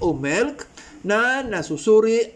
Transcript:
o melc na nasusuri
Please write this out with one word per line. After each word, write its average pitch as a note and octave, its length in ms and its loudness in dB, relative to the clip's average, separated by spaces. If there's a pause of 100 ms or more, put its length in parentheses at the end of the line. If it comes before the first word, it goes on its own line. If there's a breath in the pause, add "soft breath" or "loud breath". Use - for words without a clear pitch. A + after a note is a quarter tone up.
o F3 80 -2
melc D#3+ 560 -2 (400 loud breath)
na B3 400 0
nasusuri A3 920 2